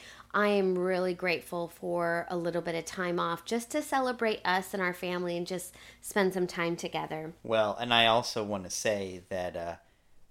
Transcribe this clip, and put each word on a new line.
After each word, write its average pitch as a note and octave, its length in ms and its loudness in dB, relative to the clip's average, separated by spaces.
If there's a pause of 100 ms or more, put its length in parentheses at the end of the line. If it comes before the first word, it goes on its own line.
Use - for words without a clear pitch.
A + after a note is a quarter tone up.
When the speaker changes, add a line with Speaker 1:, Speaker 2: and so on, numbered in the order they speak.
(340)
Speaker 1:
I G#3 140 4
am F#3+ 300 4
really F3+ 360 2
grateful F3 540 -2
for E3+ 600 -2
a F3+ 80 -4
little E3+ 260 -2
bit E3+ 120 -4
of E3+ 100 -4
time F3 340 -4
off E3+ 280 -2
just A#3 240 -4
to D4+ 100 0
celebrate B3 640 0
us F#3 300 0
and G3 80 0
our F3+ 120 0
family F3+ 420 -2
and F3 100 -2
just F3+ 280 -6 (280)
spend F#3+ 320 2
some F3+ 120 2
time E3+ 300 0
together. D#3 560 -6 (100)
Speaker 2:
Well, A2 380 2
and B2 120 0
I A#2 120 8
also A2+ 400 4
wanna G2 260 -4
say G2 600 -2
that, F2+ 260 -4
uh, E2+ 180 -6 (560)